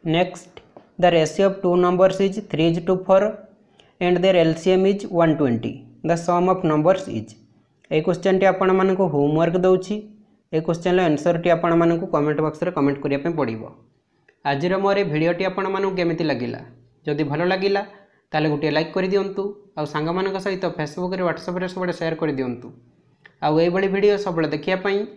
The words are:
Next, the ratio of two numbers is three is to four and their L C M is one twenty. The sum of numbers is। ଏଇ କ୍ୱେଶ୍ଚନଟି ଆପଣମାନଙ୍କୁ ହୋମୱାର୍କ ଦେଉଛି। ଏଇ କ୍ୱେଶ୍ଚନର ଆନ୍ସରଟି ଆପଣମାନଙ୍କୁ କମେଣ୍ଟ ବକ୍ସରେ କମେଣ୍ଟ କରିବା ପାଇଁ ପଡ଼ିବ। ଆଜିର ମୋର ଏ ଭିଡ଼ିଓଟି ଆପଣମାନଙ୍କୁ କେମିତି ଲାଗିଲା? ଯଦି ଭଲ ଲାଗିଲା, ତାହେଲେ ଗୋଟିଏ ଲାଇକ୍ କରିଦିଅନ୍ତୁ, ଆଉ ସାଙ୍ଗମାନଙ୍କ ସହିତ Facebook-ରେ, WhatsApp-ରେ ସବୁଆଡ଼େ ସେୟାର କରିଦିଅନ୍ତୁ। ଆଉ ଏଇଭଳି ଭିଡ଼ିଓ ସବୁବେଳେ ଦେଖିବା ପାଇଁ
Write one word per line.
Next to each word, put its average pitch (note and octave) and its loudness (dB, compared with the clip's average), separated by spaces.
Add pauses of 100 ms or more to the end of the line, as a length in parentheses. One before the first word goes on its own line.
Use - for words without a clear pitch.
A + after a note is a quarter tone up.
Next, E3+ -2 (400)
the F3+ 6
ratio E3 2
of G3 0
two F3+ 2
numbers F3+ 4
is G3 0 (120)
three D#3+ 2
is E3 0
to F#3 2
four G3 2 (600)
and F3+ 2
their F#3 4
L D#3+ 4
C F#3 0
M F#3+ 2
is G3 0
one E3 2
twenty. A#2 -2 (180)
The E3 0
sum F3 0
of F3+ -2
numbers D#3+ 2
is। A2 -8 (640)
ଏଇ D#3 2
କ୍ୱେଶ୍ଚନଟି F#3+ 2
ଆପଣମାନଙ୍କୁ F#3+ 2
ହୋମୱାର୍କ D#3 2
ଦେଉଛି। F#3 2 (580)
ଏଇ D#3+ 0
କ୍ୱେଶ୍ଚନର F3+ 0
ଆନ୍ସରଟି E3+ 0
ଆପଣମାନଙ୍କୁ E3+ 2 (100)
କମେଣ୍ଟ D3+ 0
ବକ୍ସରେ D#3 -4
କମେଣ୍ଟ C#3 0
କରିବା C#3 -2
ପାଇଁ E3 -4
ପଡ଼ିବ। A2+ -4 (840)
ଆଜିର D3 0 (100)
ମୋର G3 2
ଏ G3+ 0
ଭିଡ଼ିଓଟି E3 0
ଆପଣମାନଙ୍କୁ F#3+ -2
କେମିତି E3 -2
ଲାଗିଲା? A#2+ -4 (480)
ଯଦି D3+ -2
ଭଲ D3 -2 (100)
ଲାଗିଲା, G3 0 (500)
ତାହେଲେ D3+ 0
ଗୋଟିଏ D3+ -2
ଲାଇକ୍ E3 -2
କରିଦିଅନ୍ତୁ, F#3+ -2 (340)
ଆଉ D3+ -4
ସାଙ୍ଗମାନଙ୍କ F3+ -2
ସହିତ F#3+ -4 (140)
Facebook-ରେ, F3+ -4
WhatsApp-ରେ F3+ -6
ସବୁଆଡ଼େ F3+ -4
ସେୟାର D#3+ -4
କରିଦିଅନ୍ତୁ। C3 -4 (800)
ଆଉ D3+ 2 (100)
ଏଇଭଳି F#3+ 0
ଭିଡ଼ିଓ G3+ 4 (100)
ସବୁବେଳେ E3 -2
ଦେଖିବା F#3 -4
ପାଇଁ G3 0 (200)